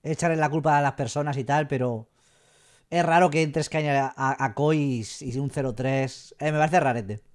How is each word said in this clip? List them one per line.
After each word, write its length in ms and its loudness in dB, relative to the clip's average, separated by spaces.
echarle 340 -2
la 120 2
culpa 280 2
a 60 4
las 100 0
personas 440 -4
y 60 -4
tal, 240 0
pero 420 -4
es 160 2
raro 240 6
que 140 2
entres 260 -2
caña 380 2
a, 260 -2
a, 120 -2
a 80 -2
Koi 260 2
y, 260 -2
y 180 -6
un 120 -4
cero 240 -4
tres. 640 -4
Eh, 120 -2
me 80 0
parece 200 4
rarete. 420 -2